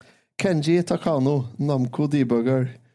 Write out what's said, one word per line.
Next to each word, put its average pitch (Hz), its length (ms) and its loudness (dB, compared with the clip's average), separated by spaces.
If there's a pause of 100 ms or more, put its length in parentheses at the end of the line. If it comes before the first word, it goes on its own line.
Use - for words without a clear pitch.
(380)
Kenji 170 460 2
Takano, 143 760 0
Namco 143 500 -2
debugger. 127 600 0 (260)